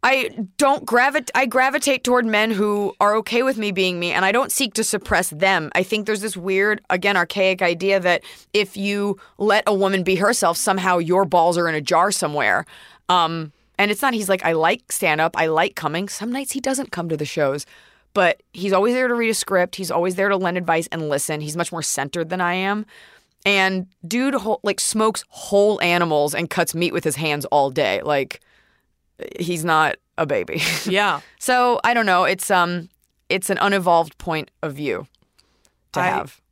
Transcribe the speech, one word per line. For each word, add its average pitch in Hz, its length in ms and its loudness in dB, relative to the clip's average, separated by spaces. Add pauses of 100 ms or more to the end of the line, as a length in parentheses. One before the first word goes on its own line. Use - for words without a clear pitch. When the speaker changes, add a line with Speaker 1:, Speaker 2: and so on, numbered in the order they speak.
Speaker 1:
I 262 280 2 (280)
don't 277 280 2
gravit-, 254 480 2
I 269 120 2
gravitate 262 580 0
toward 247 200 2
men 220 280 2
who 208 480 0
are 208 160 4
okay 220 260 0
with 262 160 0
me 208 140 -2
being 180 260 0
me, 175 140 -2
and 185 120 2
I 190 60 2
don't 240 220 0
seek 247 220 -2
to 220 100 -2
suppress 196 460 -2
them. 165 440 0
I 180 80 2
think 208 240 -4
there's 214 140 -2
this 208 160 -8
weird, 196 520 0
again, 196 280 0
archaic 190 460 0
idea 180 380 2
that 180 220 0 (300)
if 202 240 -2
you 202 420 -2 (200)
let 208 280 2
a 214 80 2
woman 190 300 0
be 185 100 2
herself, 196 420 2
somehow 185 420 0
your 175 260 2
balls 170 340 2
are 170 100 0
in 160 60 -2
a 151 60 -2
jar 175 320 2
somewhere. 147 520 0 (440)
Um, 165 440 0 (240)
and 202 140 0
it's 208 120 -2
not, 269 120 2
he's 214 140 -4
like, 190 160 0
"I 165 80 2
like 160 400 0
stand-up, 160 440 0
I 160 100 2
like 160 280 0
coming." 160 340 -4
Some 220 240 -8
nights 269 200 -6
he 269 80 -6
doesn't 269 320 -4
come 170 160 -6
to 160 80 -2
the 147 80 -4
shows, 143 420 -2 (480)
but 185 260 2 (120)
he's 185 200 -4
always 202 220 2
there 254 140 0
to 240 60 2
read 233 160 0
a 214 40 2
script. 180 420 0
He's 185 140 -6
always 180 240 0
there 190 140 0
to 196 80 2
lend 180 220 -2
advice 165 340 0
and 160 160 -4
listen. 147 320 -2
He's 151 160 -8
much 170 160 -4
more 165 100 -6
centered 147 460 -4
than 180 120 -4
I 175 140 0
am. 202 320 -4 (580)
And 190 420 2 (200)
dude, 254 280 0
ho-, 220 280 -2
like, 202 180 -2
smokes 220 480 -2
whole 202 520 2
animals 160 540 2
and 170 160 -4
cuts 170 240 -2
meat 165 180 -2
with 170 120 -4
his 147 120 -2
hands 147 300 -2
all 139 240 2
day. 123 320 0
Like, 143 380 -2 (1000)
he's 175 260 -4
not 156 320 2 (200)
a 160 100 -2
baby. 127 340 -2 (140)
<laughs> 151 120 -8
Speaker 2:
Yeah. 190 340 0 (180)
Speaker 1:
So, 247 460 2
I 240 100 2
don't 233 120 2
know. 185 180 4
It's, 185 260 -2
um, 175 380 0 (400)
it's 185 220 -2
an 196 80 0
unevolved 175 600 2
point 156 320 -4 (120)
of 156 120 -6
view 135 320 -4 (840)
to - 80 -2
Speaker 2:
I, 180 60 2
Speaker 1:
have. - 340 -4 (120)